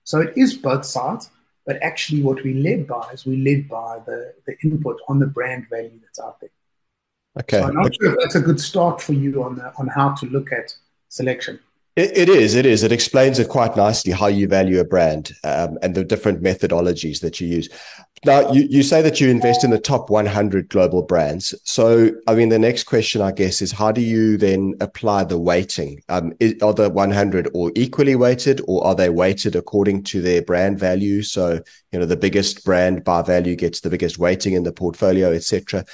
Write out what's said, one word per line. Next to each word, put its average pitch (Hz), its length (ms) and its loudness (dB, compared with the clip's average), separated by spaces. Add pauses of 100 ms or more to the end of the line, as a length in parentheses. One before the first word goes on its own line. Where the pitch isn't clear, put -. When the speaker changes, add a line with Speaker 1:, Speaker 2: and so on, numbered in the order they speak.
Speaker 1:
So 156 160 -2
it 156 160 -2
is 131 200 2
both 139 280 -2
sides, 143 460 -6 (360)
but 143 160 -8
actually 156 400 -4
what 135 200 -2
we 131 120 -4
led 151 320 -2
by 117 260 -10
is 135 140 -14
we 131 100 -4
led 139 320 0
by 117 380 -12
the, 120 260 -12 (140)
the - 180 -12
input 151 340 -2 (100)
on 139 100 0
the 139 80 2
brand 127 420 -8
value 113 320 -12
that's - 180 -20
out - 220 -16
there. - 100 -20 (880)
Speaker 2:
Okay. - 220 0
Speaker 1:
So - 60 0
I'm 139 80 -2
not 190 200 0
sure 190 180 0
if - 60 -2
that's - 160 -2
a 170 60 2
good 147 200 0
start 175 400 -2
for - 120 -4
you 139 320 -2
on 127 120 -10
the, 123 220 -16
on 135 80 -6
how 139 280 0
to 135 120 -10
look 135 260 -6
at 117 220 -10 (360)
selection. - 500 -6 (360)
Speaker 2:
It, 180 200 0
it 175 120 4
is, 117 260 6
it 127 120 4
is. 107 160 6
It 113 100 4
explains 131 460 2
it 117 100 2
quite 117 280 0
nicely, 104 360 2
how 101 160 0
you 101 200 2
value 92 320 4
a 87 40 2
brand, 80 480 0 (120)
um, 76 380 -4
and 92 120 -2
the 92 100 0
different 95 380 -2
methodologies 87 800 -2
that 82 200 -6
you 90 60 -6
use. 85 220 -4 (560)
Now, 139 280 4
you, 135 160 6
you 139 140 4
say 160 200 4
that 151 180 2
you 135 80 4
invest 120 360 2
in 123 60 2
the 110 80 2
top 127 320 -4
one 104 160 2
hundred 98 420 -2
global 90 340 2
brands. 82 520 -2 (100)
So, 113 480 4 (140)
I 117 80 4
mean, 113 160 4
the 110 80 4
next 117 260 2
question, 110 380 0
I 98 100 0
guess, 95 300 -2
is 92 100 -6
how 110 200 0
do 120 100 0
you 110 340 2
then 95 440 0
apply 101 440 -2
the 85 140 -4
weighting? 85 680 -2
Um, 85 320 -4
i-, 113 220 2
are 107 120 2
the 104 160 2
one 98 200 0
hundred 98 440 0
all 87 200 -2
equally 131 420 2
weighted, 127 520 2
or 92 180 0
are 95 80 4
they 90 140 2
weighted 92 480 0
according 101 480 0
to - 160 -4
their 87 220 2
brand 95 360 0
value? 98 440 0
So, 87 380 -2 (320)
you 90 60 -4
know, 87 80 0
the 85 100 0
biggest 98 480 -2
brand 90 400 2
by 87 180 0
value 87 340 0
gets 85 240 -4
the 85 100 -6
biggest 85 280 -4
weighting 92 340 0
in 90 120 0
the 85 80 -4
portfolio, 92 600 0
et 82 100 -2
cetera. 92 520 -4